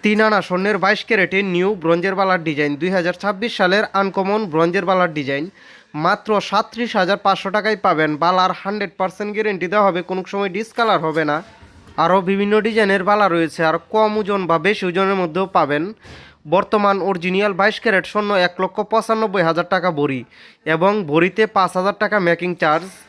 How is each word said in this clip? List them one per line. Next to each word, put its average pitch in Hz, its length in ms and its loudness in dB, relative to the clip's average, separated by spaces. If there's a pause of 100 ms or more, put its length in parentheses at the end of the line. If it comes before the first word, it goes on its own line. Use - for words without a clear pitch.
তিন 214 200 2
আনা 214 200 4
স্বর্ণের 190 360 -2
বাইশ 196 280 0
ক্যারেটের 190 400 0
নিউ 180 300 0
ব্রোঞ্জের 175 400 0
বালার 185 280 0
ডিজাইন, 147 320 -2
দুই 180 160 -2
হাজার 180 260 0
ছাব্বিশ 208 380 -4
সালের 196 280 2 (100)
আনকমন 196 560 0
ব্রোঞ্জের 170 360 0
বালার 180 280 2
ডিজাইন, 143 320 -4 (580)
মাত্র 202 260 -2 (120)
সাতত্রিশ 226 540 -4
হাজার 190 280 2
পাঁচশো 196 280 0
টাকায় 208 320 -2
পাবেন। 156 340 2
বালার 185 420 2
হান্ড্রেড 202 380 -6
পার্সেন্ট 190 360 -4
গ্যারেন্টি 202 340 -4
দেওয়া 202 200 2
হবে, 175 160 0
কোনো 185 220 -6
সময় 202 280 -6
ডিসকালার 220 520 0
হবে 160 200 0
না। 151 120 -2 (600)
আরও 170 200 2 (120)
বিভিন্ন 202 320 0
ডিজাইনের 202 420 2
বালা 208 240 2
রয়েছে, 165 360 0
আর 160 140 2 (140)
কম 214 260 2
ওজন 202 300 -2
বা 165 120 2
বেশি 196 260 0
ওজনের 190 360 0
মধ্যেও 175 340 -2
পাবেন। 147 280 2 (720)
বর্তমান 202 420 2 (120)
অরিজিনাল 190 460 0
বাইশ 196 260 2
ক্যারেট 196 280 2
স্বর্ণ 208 240 -2 (140)
এক 175 140 -2
লক্ষ 185 180 -4 (120)
পঁচানব্বই 220 580 0
হাজার 170 260 0
টাকা 180 180 0
ভরি 143 300 -2 (440)
এবং 160 260 2 (140)
ভরিতে 170 380 2 (120)
পাঁচ 185 200 2
হাজার 190 260 0
টাকা 208 180 0
মেকিং 175 320 0 (120)
চার্জ। 165 240 2 (220)